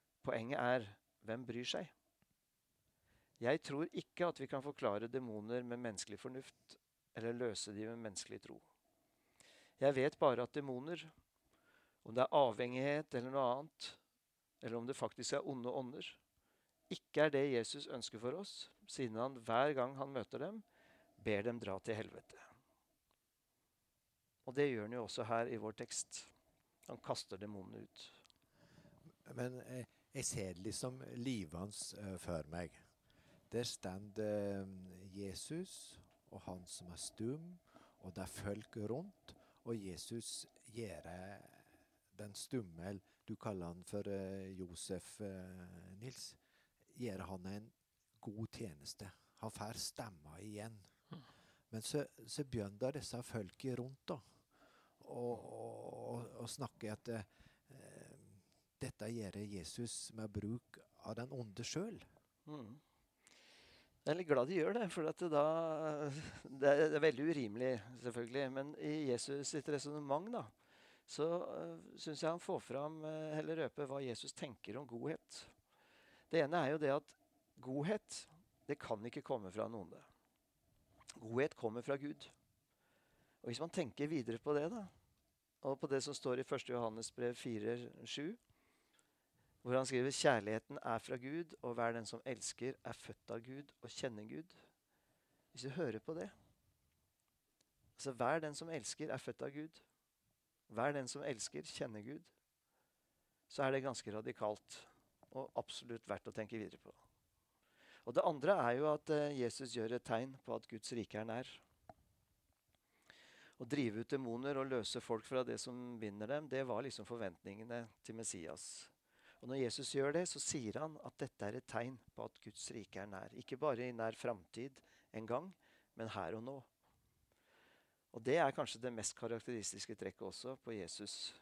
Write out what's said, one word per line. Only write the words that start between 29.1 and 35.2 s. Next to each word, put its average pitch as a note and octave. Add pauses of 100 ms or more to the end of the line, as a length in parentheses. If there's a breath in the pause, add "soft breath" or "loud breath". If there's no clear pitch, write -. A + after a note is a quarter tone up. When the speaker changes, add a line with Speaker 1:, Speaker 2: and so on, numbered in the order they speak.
Speaker 2:
Men... B2+
Eh, B2+ (280 soft breath)
jeg C3
ser F#2+
det F2
liksom B2+ (180)
livende, G#2 (240)
eh, F#2+
for D#2+
meg. E2 (800 soft breath)
Der A#2
stand, G2+
eh, G2+ (480)
Jesus G2+ (320)